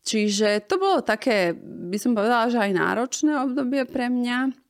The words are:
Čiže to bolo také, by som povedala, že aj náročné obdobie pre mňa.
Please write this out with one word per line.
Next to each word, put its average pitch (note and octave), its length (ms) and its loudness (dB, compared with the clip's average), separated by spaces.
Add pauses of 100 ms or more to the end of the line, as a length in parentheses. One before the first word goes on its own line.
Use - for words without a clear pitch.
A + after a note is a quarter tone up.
Čiže G#3 640 0
to F#4+ 80 0
bolo F#4+ 240 2
také, G#3 640 0
by F3 320 -8
som A#3+ 160 0
povedala, A#3 400 2
že A#3 80 0
aj G3+ 160 2
náročné A3 560 0 (160)
obdobie C4 400 -2
pre B3 240 -2
mňa. B3 400 0 (180)